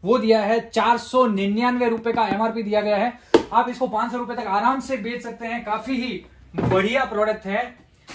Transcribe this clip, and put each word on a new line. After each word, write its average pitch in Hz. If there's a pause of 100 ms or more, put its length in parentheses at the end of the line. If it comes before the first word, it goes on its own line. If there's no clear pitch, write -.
वो 220
दिया 220
है, 226
चार 226
सौ 254
निन्यानवे 226
रुपए 226
का 226
एमआरपी 220
दिया 208
गया 208
है। 240 (340)
आप 247
इसको 247
पाँच 214
सौ 247
रुपए 240
तक 226
आराम 226
से 262
बेच 233
सकते 233
हैं, 233
काफी 226
ही 233 (300)
बढ़िया 220
product 214
है। 214 (280)